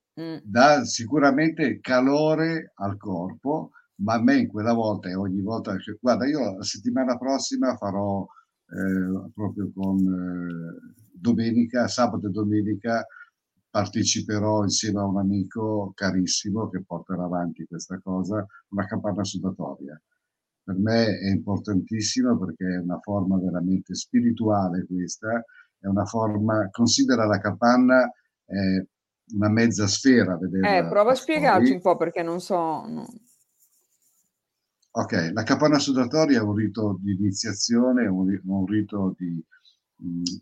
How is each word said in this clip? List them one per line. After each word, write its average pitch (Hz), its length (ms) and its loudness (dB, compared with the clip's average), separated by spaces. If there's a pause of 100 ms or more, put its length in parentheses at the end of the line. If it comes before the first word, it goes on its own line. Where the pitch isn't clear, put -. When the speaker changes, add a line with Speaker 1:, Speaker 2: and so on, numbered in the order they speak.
(160)
Speaker 1:
Mm. 165 240 -10
Speaker 2:
dà 127 440 4
sicuramente 139 960 0
calore 151 960 0
al 101 200 -4
corpo, 101 760 -6 (260)
ma 107 180 -2
a 113 80 0
me 135 160 6
in 120 100 2
quella 107 240 0
volta 107 360 -2
e 90 60 -6
ogni 95 260 -2
volta 107 360 -4
che, 107 240 -10
guarda, 120 260 2
io 131 300 -2
la 101 80 -12
settimana 120 520 -2
prossima 131 600 -2
farò, 98 500 -4 (400)
eh, 95 680 -2
proprio 98 400 -6
con, 95 260 -2
eh, 90 960 -4 (180)
domenica, 113 760 0
sabato 104 380 0
e 101 40 -2
domenica, 107 760 -2 (640)
parteciperò 104 960 0
insieme 101 360 0
a 101 40 0
un 98 140 0
amico 101 760 -2
carissimo 98 760 -2
che 92 140 -8
porterà 87 420 -8
avanti 87 420 -4
questa 87 360 -10
cosa, 92 420 -4 (260)
una 101 160 -4
capanna 101 380 -4
sudatoria. 78 760 -8 (640)
Per 92 140 -8
me 110 420 2
è 95 120 -4
importantissima 104 1040 0
perché 92 300 -6
è 90 120 -2
una 87 220 -4
forma 98 380 0
veramente 90 560 -2
spirituale 104 920 0
questa, 101 560 -4 (360)
è - 80 -12
una 98 180 2
forma, 107 680 0
considera 117 540 2
la 104 140 4
capanna, 123 680 4 (420)
eh, 95 400 0 (480)
una 104 140 2
mezza 107 380 4
sfera, 101 500 4
vederla 95 400 2
Speaker 1:
Eh, 175 100 2
prova 208 260 4
a - 20 2
Speaker 2:
da - 20 0
Speaker 1:
spiegarci 277 560 4
Speaker 2:
fuori. - 0 -
Speaker 1:
un 180 80 -4
po' 175 160 4
perché 170 260 -2
non 170 180 -4
so, 165 460 -2
no. - 200 -10 (1800)
Speaker 2:
Ok, 101 420 -2
la 110 120 -2
capanna 147 340 4
sudatoria 135 600 2
è - 20 0
un 104 120 0
rito 104 460 -2
di 101 120 -2
iniziazione, 113 960 0
un 95 220 0
ri-, 98 160 0
un 95 220 0
rito 101 500 -2
di, 85 260 -6 (600)
mm, 87 180 -6 (200)